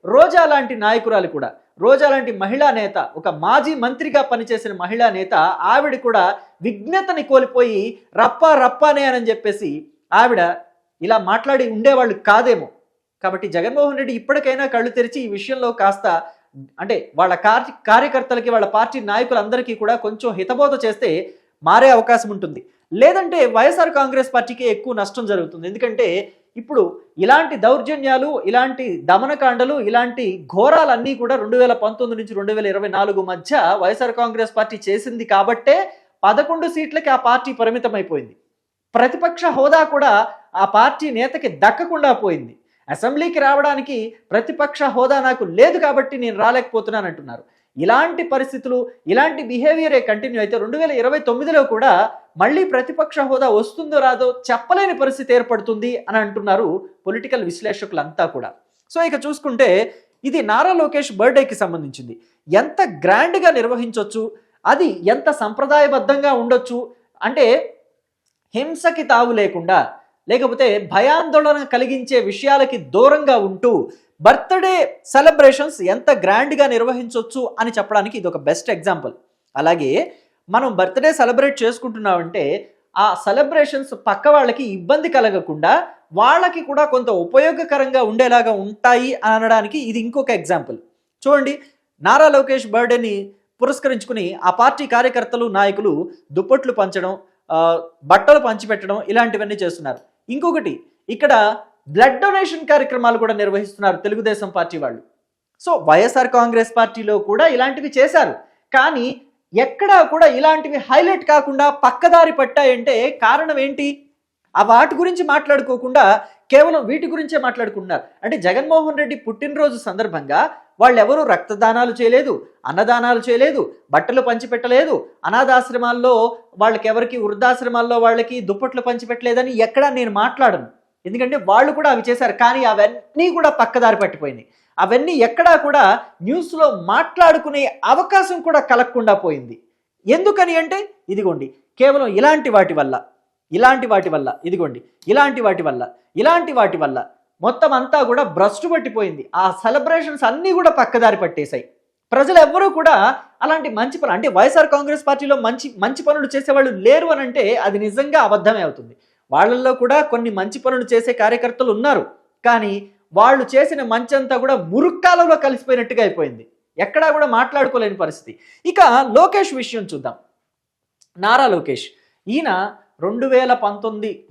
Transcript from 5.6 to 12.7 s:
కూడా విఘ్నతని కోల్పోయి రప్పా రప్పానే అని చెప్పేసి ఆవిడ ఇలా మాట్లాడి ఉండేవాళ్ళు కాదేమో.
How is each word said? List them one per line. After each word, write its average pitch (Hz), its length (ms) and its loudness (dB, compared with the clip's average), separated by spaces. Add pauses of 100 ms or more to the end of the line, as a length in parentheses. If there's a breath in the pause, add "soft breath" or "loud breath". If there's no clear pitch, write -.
కూడా 220 420 0 (240 loud breath)
విఘ్నతని 311 600 -4
కోల్పోయి 247 760 0 (180)
రప్పా 311 380 4
రప్పానే 285 500 2
అని 247 240 -2
చెప్పేసి 202 580 -6 (260)
ఆవిడ 190 420 2 (480)
ఇలా 220 160 2
మాట్లాడి 226 520 -2
ఉండేవాళ్ళు 233 440 2
కాదేమో. 214 540 2 (540)